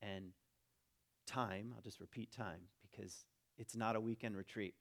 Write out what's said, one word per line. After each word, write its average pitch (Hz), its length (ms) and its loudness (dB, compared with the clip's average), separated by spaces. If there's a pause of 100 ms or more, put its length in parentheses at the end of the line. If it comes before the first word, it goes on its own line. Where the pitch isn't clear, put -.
and 95 320 -4 (920)
time. 110 480 2
I'll 113 80 -10
just - 180 -8
repeat 107 300 -6
time 92 300 -2 (220)
because - 420 -10 (340)
it's - 180 -6
not 113 200 6
a 110 40 6
weekend 113 360 2
retreat. 95 440 -2